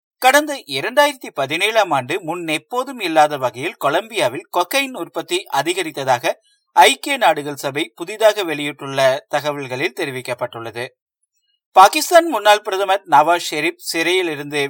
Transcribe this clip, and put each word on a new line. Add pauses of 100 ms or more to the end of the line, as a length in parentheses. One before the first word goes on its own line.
(220)
கடந்த (120)
இரண்டாயிரத்தி
பதினேழாம்
ஆண்டு
முன்
எப்போதும்
இல்லாத
வகையில்
கொலம்பியாவில்
கொக்கைன்
உற்பத்தி (120)
அதிகரித்ததாக (400)
ஐக்கிய
நாடுகள்
சபை (120)
புதிதாக
வெளியிட்டுள்ள (300)
தகவல்களில்
தெரிவிக்கப்பட்டுள்ளது. (920)
பாகிஸ்தான்
முன்னாள்
பிரதமர்
நவாஸ்
ஷெரீப்
சிறையில்
இருந்து